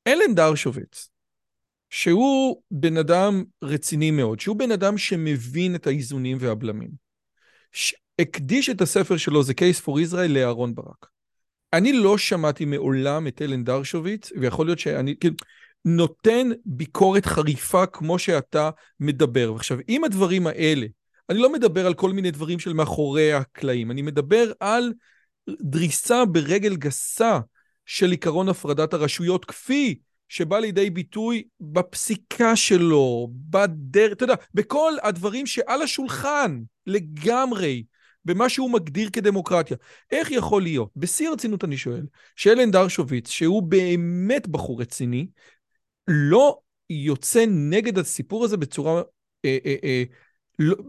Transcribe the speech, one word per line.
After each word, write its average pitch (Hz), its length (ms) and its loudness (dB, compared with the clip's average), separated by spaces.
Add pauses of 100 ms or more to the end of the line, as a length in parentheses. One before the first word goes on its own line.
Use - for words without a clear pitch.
אלן 294 280 4
דרשוביץ, 156 760 0 (800)
שהוא 262 720 2 (100)
בן 160 260 0
אדם 180 460 2 (180)
רציני 151 500 -2
מאוד, 117 280 0
שהוא 214 160 -2
בן 233 160 0
אדם 196 260 0
שמבין 160 800 -2
את 160 120 -6
האיזונים 131 520 -2
והבלמים, 113 640 -6 (720)
ש-, - 200 -4 (260)
הקדיש 175 500 0
את 196 120 -2
הספר 185 360 0
שלו, 151 240 2
The 131 120 0
Case 175 320 0
for 156 260 -2
Israel, 180 180 0
לאהרון 123 460 0
ברק. - 300 -18 (680)
אני 202 200 4
לא 208 240 4
שמעתי 160 480 -2
מעולם 143 640 -2
את 131 140 -8
אלן 135 220 -4
דרשוביץ, 156 680 -4 (100)
ויכול 127 240 0
להיות 165 140 -2
שאני, 139 400 -2
כאילו, 165 160 2 (500)
נותן 214 640 2 (160)
ביקורת 190 600 2
חריפה 156 600 0
כמו 175 340 -4
שאתה 156 500 0 (300)
מדבר. 131 540 2
ועכשיו, 113 240 -6 (120)
אם 277 140 0
הדברים 190 440 2
האלה, 151 400 0 (420)
אני 190 100 0
לא 262 140 4
מדבר 190 320 2
על 180 80 2
כל 190 180 0
מיני 190 200 -2
דברים 156 280 -6
של 170 140 -6
מאחורי 151 600 0
הקלעים, 127 580 -2
אני 135 100 -6
מדבר 151 580 2
על 233 340 0 (560)
דריסה 175 760 0
ברגל 185 500 0
גסה 156 640 -2 (460)
של - 260 0
עקרון 175 380 0
הפרדת 156 440 -2
הרשויות, 170 520 -2
כפי 262 540 -2 (300)
שבא 175 300 -2
לידי 202 300 0
ביטוי 214 540 -4 (160)
בפסיקה 185 960 0
שלו, 143 760 4
בדר-, 160 800 2
אתה 202 120 -4
יודע, 240 120 4 (180)
בכל 302 400 0 (100)
הדברים 208 420 -4
שעל 254 360 -2
השולחן 269 800 -2 (260)
לגמרי, 180 960 -2 (420)
במה 196 240 2
שהוא 254 220 -2
מגדיר 196 380 -2
כדמוקרטיה. 185 680 0 (340)
איך 294 200 -2
יכול 208 320 0
להיות, 139 320 -2
בשיא 180 340 -4
הרצינות 220 340 -4
אני 147 140 -4
שואל, 127 280 -8 (300)
שאלן 233 360 4
דרשוביץ, 156 580 2
שהוא 180 340 0
באמת 180 840 0
בחור 131 340 -6
רציני, 123 460 -6 (800)
לא 180 520 4 (300)
יוצא 151 580 0
נגד 190 500 0
הסיפור 196 480 -4
הזה 214 120 0
בצורה, 156 440 -2 (440)
אה, 135 200 0
אה, 139 180 -2
אה, 127 200 0 (560)
לא, 156 160 4 (140)